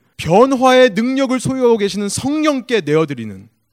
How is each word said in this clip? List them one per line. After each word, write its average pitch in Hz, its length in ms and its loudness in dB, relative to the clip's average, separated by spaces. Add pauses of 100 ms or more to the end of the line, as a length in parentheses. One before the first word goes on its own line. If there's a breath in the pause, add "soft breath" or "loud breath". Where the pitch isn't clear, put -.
(180)
변화의 254 720 4
능력을 254 480 -2
소유하고 254 380 0
계시는 202 320 -4
성령께 277 720 -2
내어드리는, 135 680 -4 (240)